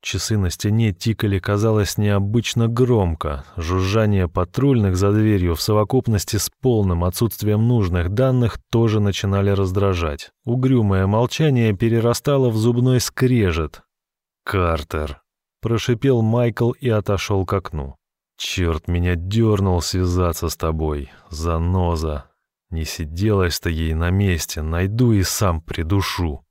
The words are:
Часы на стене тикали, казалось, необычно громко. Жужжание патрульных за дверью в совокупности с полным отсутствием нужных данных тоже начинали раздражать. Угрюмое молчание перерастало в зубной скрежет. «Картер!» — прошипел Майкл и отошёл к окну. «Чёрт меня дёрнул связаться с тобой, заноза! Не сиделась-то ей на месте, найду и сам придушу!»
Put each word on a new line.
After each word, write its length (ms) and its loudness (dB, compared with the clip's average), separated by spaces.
Часы 320 -2
на 120 0
стене 420 0
тикали, 480 -2
казалось, 580 0
необычно 680 0
громко. 760 0
Жужжание 720 0
патрульных 680 0
за 140 2
дверью 460 2
в 40 -10
совокупности 760 0
с 120 -2
полным 420 2
отсутствием 640 0
нужных 440 0
данных 480 0
тоже 300 2
начинали 500 0
раздражать. 800 -2
Угрюмое 640 2
молчание 640 2
перерастало 760 0
в 60 -2
зубной 440 2
скрежет. 800 0
«Картер!» — 760 -2
прошипел 640 0
Майкл 480 2
и 180 -4
отошёл 560 -2
к 100 -4
окну. 420 -6
«Чёрт 480 -2
меня 300 0
дёрнул 680 0
связаться 680 -2
с 80 -6
тобой, 540 -4
заноза! 960 -2
Не 140 -6
сиделась-то 840 -2
ей 240 -2
на 160 0
месте, 520 0
найду 480 0
и 140 4
сам 360 0
придушу!» 920 -4